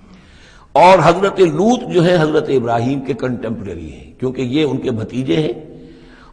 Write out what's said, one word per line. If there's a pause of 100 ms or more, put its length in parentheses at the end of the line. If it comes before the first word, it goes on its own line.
(760)
और
हजरत
लूत
जो
है
हजरत
इब्राहिम
के
contemporary
हैं,
क्योंकि
ये
उनके
भतीजे
हैं (760)